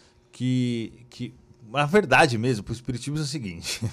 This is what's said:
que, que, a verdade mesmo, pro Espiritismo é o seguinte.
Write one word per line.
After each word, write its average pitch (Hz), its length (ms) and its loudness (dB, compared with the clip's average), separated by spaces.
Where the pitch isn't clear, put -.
que, 123 760 -4
que, - 240 -12
a 143 120 2
verdade 147 520 6
mesmo, 113 260 0
pro 117 100 -8
Espiritismo 131 460 -8
é - 20 -4
o 151 40 -4
seguinte. 104 540 -8